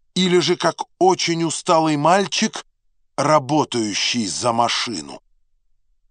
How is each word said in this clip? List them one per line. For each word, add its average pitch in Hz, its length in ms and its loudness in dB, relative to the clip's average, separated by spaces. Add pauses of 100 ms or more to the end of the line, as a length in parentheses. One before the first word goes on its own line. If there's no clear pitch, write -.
(160)
или 180 240 2
же 170 160 0
как - 280 -2 (160)
очень 170 440 2
усталый 160 540 0
мальчик, 180 680 0 (520)
работающий 127 1080 0
за 120 260 -2
машину. 110 680 -4 (880)